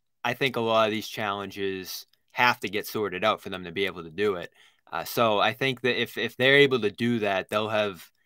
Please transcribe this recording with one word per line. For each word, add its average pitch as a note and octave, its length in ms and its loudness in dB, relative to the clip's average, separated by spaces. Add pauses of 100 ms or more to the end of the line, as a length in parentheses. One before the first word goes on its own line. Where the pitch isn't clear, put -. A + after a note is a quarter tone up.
(240)
I B2 100 -2
think C3 220 -2
a A#2+ 40 -2
lot A2+ 280 4
of G#2+ 40 -2
these G#2+ 160 -6
challenges G2 1000 -6 (260)
have B2 280 4
to A2 80 -6
get F#2+ 180 -4
sorted F#2+ 380 -4
out G#2 160 2
for - 80 -12
them F#2 160 -8
to F2 80 -12
be G2 140 -2
able F2 160 -8
to E2 80 -14
do G2 240 0
it. E2+ 160 -10 (420)
Uh, E2 120 -6
so A2 340 2
I G2+ 140 2
think C3 300 -4
that A#2 180 0
if, - 180 -6
if A2 180 -4
they're C3+ 200 6
able C3+ 240 6
to G#2 100 0
do A#2 300 0
that, G2 280 0
they'll G#2+ 200 -2
have G#2 360 -2 (220)